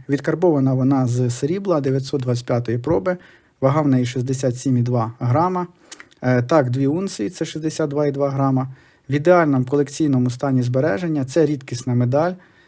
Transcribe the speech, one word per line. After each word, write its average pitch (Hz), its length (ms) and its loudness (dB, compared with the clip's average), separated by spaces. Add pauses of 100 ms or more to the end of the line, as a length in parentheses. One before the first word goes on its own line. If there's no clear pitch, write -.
Відкарбована 143 640 2
вона 131 340 2
з 123 220 0
срібла 170 520 -2
дев'ятсот 135 400 -2
двадцять 123 240 -2
п'ятої 120 320 -2
проби, 180 400 -2 (440)
вага 139 200 2
в 147 60 2
неї 127 180 4
шістдесят 127 520 -2
сім 131 200 0
і 120 40 4
два 117 380 0
грама. 175 480 0 (540)
Е, 127 200 2
так, 127 280 2
дві 135 180 0
унції, 190 420 -2
це 165 160 -6
шістдесят 156 440 -4
два 147 180 -2
і 143 40 0
два 139 180 -2
грама. 135 380 0 (420)
В 131 40 -2
ідеальному 147 520 4
колекційному 143 640 0
стані 127 320 0
збереження, 147 640 -2
це 156 200 2
рідкісна 127 500 -4
медаль, 139 380 2 (340)